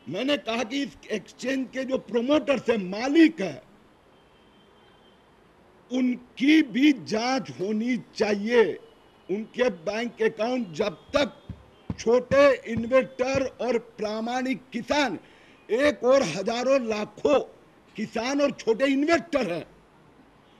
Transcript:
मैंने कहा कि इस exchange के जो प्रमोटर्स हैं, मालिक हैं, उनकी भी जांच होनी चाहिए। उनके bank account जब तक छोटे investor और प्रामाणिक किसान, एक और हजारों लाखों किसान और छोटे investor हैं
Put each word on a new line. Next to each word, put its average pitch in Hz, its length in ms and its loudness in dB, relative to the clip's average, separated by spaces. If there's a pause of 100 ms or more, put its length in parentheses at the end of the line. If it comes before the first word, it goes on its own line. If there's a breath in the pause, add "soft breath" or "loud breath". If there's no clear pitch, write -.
मैंने 254 300 -2
कहा 226 260 -4
कि 254 200 -6
इस 214 120 -10 (160)
exchange 247 640 -6
के 262 100 -6
जो 262 160 -2
प्रमोटर्स 269 720 0
हैं, 233 80 2 (120)
मालिक 277 520 4
हैं, 165 200 -8 (2250)
उनकी 254 720 2
भी 262 280 2 (160)
जांच 220 420 -2 (100)
होनी 220 360 -2 (200)
चाहिए। 214 480 2 (680)
उनके 220 400 -2
bank 208 540 -6
account 220 520 -2
जब 208 220 -4 (160)
तक 285 240 0 (520)
छोटे 254 600 4 (220)
investor 254 720 0 (160)
और 233 160 0 (200)
प्रामाणिक 226 640 -4 (120)
किसान, 240 440 -2 (520 soft breath)
एक 254 340 2
और 262 220 6
हजारों 233 640 0
लाखों 214 520 0 (560)
किसान 233 460 -4
और 277 180 2
छोटे 226 280 0
investor 277 640 0
हैं 160 120 -8 (920)